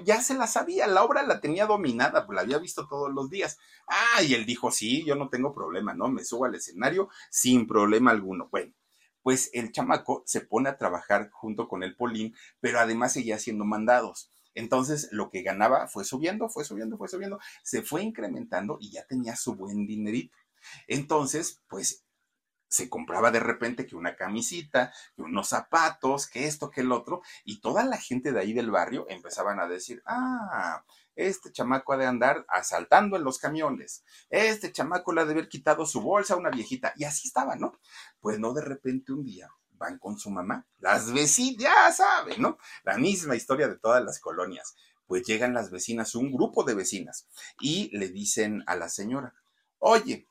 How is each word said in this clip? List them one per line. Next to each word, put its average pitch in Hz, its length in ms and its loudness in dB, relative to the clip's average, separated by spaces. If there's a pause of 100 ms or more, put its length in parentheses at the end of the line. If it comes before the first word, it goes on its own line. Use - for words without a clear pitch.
ya 214 180 6
se 262 120 0
la 254 140 0
sabía, 349 400 0
la 202 160 8
obra 277 200 4
la 277 160 2
tenía 170 260 0
dominada, 156 600 4
pues 101 100 -6
la 92 60 2
había 127 160 0
visto 180 300 -10
todos 143 240 -4
los 135 180 -4
días. 175 280 -4 (300)
Ah, 226 340 4
y 131 120 4
él 113 120 0
dijo, 117 260 0
"Sí, 127 340 0
yo 143 100 2
no 139 140 -4
tengo 127 240 -2
problema, 90 400 -4
¿no? 98 140 -2
Me 123 160 -2
subo 120 220 -2
al 110 100 -2
escenario 143 520 -2 (220)
sin 127 360 6
problema 110 460 6
alguno". 95 380 -2
Bueno, - 240 -4 (480)
pues 127 320 2
el 117 180 -4
chamaco 143 540 0
se - 160 -2
pone 131 260 0
a - 80 -4
trabajar 101 560 0
junto 110 360 -6
con 92 140 -6
el 92 140 -6
Polín, 110 380 -4 (260)
pero 120 200 0
además 117 320 2
seguía 113 240 -2
haciendo 107 280 -4
mandados. 107 680 2 (240)
Entonces, 131 560 0
lo 104 200 -4
que 95 120 -6
ganaba 98 460 -2
fue 101 160 -8
subiendo, 185 440 -6
fue 226 160 -8
subiendo, 220 320 -10
fue 196 120 -10
subiendo, 196 320 -10 (220)
se - 200 -6
fue 151 200 -6
incrementando 220 800 -6
y 107 120 -16
ya - 140 -16
tenía 120 300 -4
su - 200 -6
buen 101 300 -6
dinerito. 107 500 -6 (500)
Entonces, 147 840 -2
pues, - 360 -6 (640)
se 87 220 -2
compraba 92 400 2
de 113 100 4
repente 117 460 -2
que - 100 -16
una 85 200 -6
camisita, 127 760 -2 (240)
que - 60 -12
unos - 260 -4
zapatos, 143 800 0
que 131 180 -4
esto, 147 240 -6
que 135 120 -4
el 127 100 2
otro, 147 300 -4 (220)
y 104 160 -12
toda 160 240 2
la 254 140 -2
gente 127 340 -4
de 110 80 0
ahí 104 120 -2
del 113 180 0
barrio 92 400 0
empezaban 95 500 -4
a 87 80 -2
decir, - 380 -10
"Ah, 208 760 -4 (320)
este - 360 -4
chamaco 131 400 0
ha 135 60 2
de 131 80 2
andar 127 420 2
asaltando 147 680 4
en 165 80 0
los 127 140 -2
camiones, 147 640 -4 (260)
este 214 420 2
chamaco 175 400 -2
le 165 100 4
ha - 40 4
de 151 60 0
haber 160 160 -2
quitado 151 380 2
su 127 160 -2
bolsa 196 320 2
a 180 40 2
una 175 120 -2
viejita", 131 460 -4
y 147 80 -6
así 147 240 -6
estaba, 262 280 -2
¿no? - 220 -6 (420)
Pues 107 180 -4
no, 113 140 -2
de 147 100 -4
repente 131 500 -6
un 139 120 -6
día 92 240 -14 (240)
van 90 260 -10
con 104 200 -10
su 104 120 -10
mamá, 98 360 -6 (120)
las 110 340 2
vecinas, 208 500 2
ya 339 300 8
saben, 381 480 2
¿no? - 180 0 (260)
La 98 120 0
misma 160 400 2
historia 131 320 0
de 101 100 -6
todas 120 260 6
las - 160 -8
colonias. 87 540 -6 (320)
Pues 90 200 -2
llegan 113 260 2
las 110 180 -2
vecinas, 110 440 -4
un 131 180 -2
grupo 147 320 2
de 127 100 0
vecinas, 95 540 -6 (320)
y 165 360 -2
le 98 120 -2
dicen 104 580 -2
a 87 100 0
la 85 120 -6
señora, 120 460 -6 (440)
"Oye, - 520 4